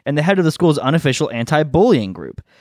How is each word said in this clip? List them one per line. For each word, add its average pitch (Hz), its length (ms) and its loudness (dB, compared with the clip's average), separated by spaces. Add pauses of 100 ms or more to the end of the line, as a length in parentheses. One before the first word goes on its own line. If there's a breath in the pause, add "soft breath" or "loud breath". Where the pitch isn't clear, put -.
and 143 100 -2
the 147 60 0
head 190 160 2
of 185 80 2
the 160 60 2
school's 160 260 2
unofficial 143 540 0
anti-bullying 147 800 0
group. 80 260 -14 (220 soft breath)